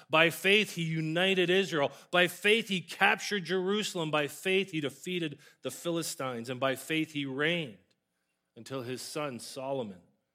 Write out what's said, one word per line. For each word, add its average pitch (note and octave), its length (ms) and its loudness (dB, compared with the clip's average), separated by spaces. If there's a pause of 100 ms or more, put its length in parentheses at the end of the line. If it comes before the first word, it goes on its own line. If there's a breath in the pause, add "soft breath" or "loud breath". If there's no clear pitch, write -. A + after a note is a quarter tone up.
(100)
By D#3+ 180 6
faith, G3 460 2
he E3+ 80 -2
united E3 640 2
Israel. D#3+ 440 2 (180 loud breath)
By F3+ 160 4
faith, G#3 420 2
he F#3 140 0
captured G3 640 0
Jerusalem. F#3 640 0
By D3+ 180 2
faith, F#3+ 420 0
he D#3+ 100 -2
defeated D#3+ 580 -4 (240 loud breath)
the C3 80 -6
Philistines. C3+ 800 -4
And B2 100 -6
by C3+ 160 2
faith, D#3+ 360 -4
he C#3+ 120 -4
reigned C#3+ 540 -2 (760)
until B2+ 280 -8
his A#2+ 180 -8
son C#3+ 380 -8
Solomon C3 640 -8 (320)